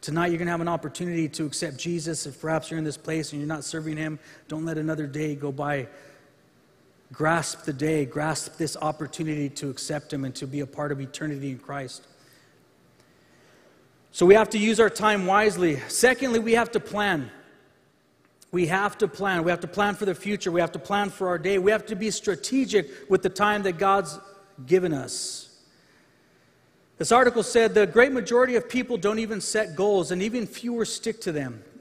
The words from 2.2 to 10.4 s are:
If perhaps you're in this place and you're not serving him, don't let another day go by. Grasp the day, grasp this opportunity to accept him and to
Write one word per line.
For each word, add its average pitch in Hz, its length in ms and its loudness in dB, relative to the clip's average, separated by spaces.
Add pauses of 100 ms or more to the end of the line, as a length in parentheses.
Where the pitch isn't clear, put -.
If 139 160 -14
perhaps 156 280 -2
you're 160 80 -6
in 156 60 -2
this 147 140 -4
place 160 340 -6
and 147 80 -6
you're 147 80 -4
not 156 160 -6
serving 156 320 -6
him, 156 240 -6 (300)
don't 156 160 -4
let 160 120 -4
another 156 300 -2
day 147 280 -4
go 139 180 -6
by. 143 340 -2 (1300)
Grasp 156 500 -2
the 156 80 -6
day, 151 320 0
grasp 147 540 -4
this 160 180 -4
opportunity 151 760 -4
to 143 180 -8
accept 147 420 -8
him 135 140 -4
and 127 100 -8
to 143 120 -10